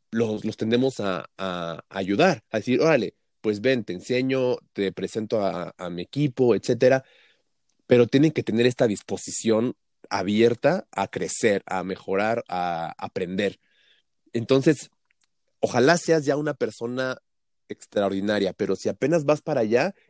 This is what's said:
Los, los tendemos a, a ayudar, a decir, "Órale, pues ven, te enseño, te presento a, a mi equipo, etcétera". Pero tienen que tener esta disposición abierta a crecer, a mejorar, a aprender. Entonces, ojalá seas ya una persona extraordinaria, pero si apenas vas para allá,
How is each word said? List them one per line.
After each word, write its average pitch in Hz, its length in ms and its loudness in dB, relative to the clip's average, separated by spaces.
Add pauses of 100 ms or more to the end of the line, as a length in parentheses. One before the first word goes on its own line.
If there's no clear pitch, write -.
(100)
Los, 110 340 -2
los 107 120 -4
tendemos 123 420 0
a, 95 280 -4 (120)
a 87 500 -8
ayudar, 104 600 0
a 110 60 -6
decir, 123 240 0
"Órale, 143 340 2 (260)
pues 104 200 -2
ven, 123 240 0
te 92 80 -10
enseño, 127 640 -2 (160)
te 98 200 -2
presento 107 520 -4
a, 87 340 -4
a 87 120 -10
mi 87 120 -8
equipo, 127 540 2
etcétera". 127 480 2 (840)
Pero 120 220 6
tienen 156 240 4
que 117 100 -2
tener 113 240 2
esta 123 220 2
disposición 110 880 -2 (320)
abierta 113 840 2
a 98 160 -4
crecer, 98 600 0
a 92 180 -4
mejorar, 98 640 -2
a 85 500 -4
aprender. 95 640 -6 (720)
Entonces, 131 580 2 (720)
ojalá 131 360 4
seas 160 280 0
ya 139 120 0
una 147 180 -4
persona 123 640 -6 (500)
extraordinaria, 98 840 -2
pero 92 220 -2
si - 140 -4
apenas 143 360 0
vas 147 180 0
para 143 180 -2
allá, 120 340 0 (160)